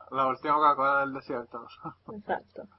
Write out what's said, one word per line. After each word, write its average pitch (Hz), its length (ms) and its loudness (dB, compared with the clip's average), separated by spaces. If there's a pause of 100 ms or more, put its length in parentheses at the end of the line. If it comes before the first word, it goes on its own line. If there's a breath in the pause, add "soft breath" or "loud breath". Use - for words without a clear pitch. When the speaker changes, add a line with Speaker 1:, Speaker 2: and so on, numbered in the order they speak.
(120)
Speaker 1:
la 131 160 2
última 139 280 0
Coca-Cola 143 460 4
del 139 120 -2
desierto. 120 520 -8 (200)
<laughs> - 280 -14
Speaker 2:
Exacto. - 500 -8 (160 soft breath)